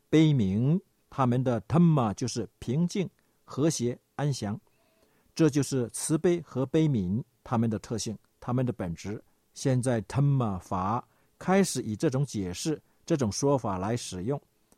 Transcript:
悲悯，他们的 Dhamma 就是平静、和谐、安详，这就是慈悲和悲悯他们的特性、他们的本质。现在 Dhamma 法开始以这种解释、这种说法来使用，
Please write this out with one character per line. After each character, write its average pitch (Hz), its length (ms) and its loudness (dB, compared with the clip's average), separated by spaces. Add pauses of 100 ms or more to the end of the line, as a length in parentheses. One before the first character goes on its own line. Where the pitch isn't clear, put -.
悲 156 240 6
悯， 123 480 2 (300)
他 131 160 0
们 123 160 2
的 120 200 0
Dhamma 147 520 4
就 120 140 -4
是 113 200 -6 (100)
平 160 280 0
静、 180 220 -4 (360)
和 151 260 -2
谐、 120 280 -4 (180)
安 143 160 -2
详， 107 280 -6 (720)
这 160 140 4
就 139 140 2
是 127 280 -2
慈 - 280 -2
悲 175 240 2
和 131 240 -4
悲 160 220 2
悯 104 340 0 (200)
他 117 160 -2
们 117 100 2
的 107 100 -2
特 - 200 -6
性、 104 180 -6 (240)
他 127 120 -6
们 127 120 0
的 120 80 0
本 90 220 -6
质。 - 280 -10 (320)
现 127 260 0
在 117 220 0
Dhamma 131 560 0
法 98 480 -4 (320)
开 190 260 4
始 135 180 -2
以 107 140 -4
这 160 140 0
种 135 140 0
解 92 280 -4
释、 151 280 -4 (260)
这 165 100 2
种 117 160 -2
说 139 240 2
法 101 220 -4
来 107 180 -2
使 92 260 -8
用， 135 180 -4 (380)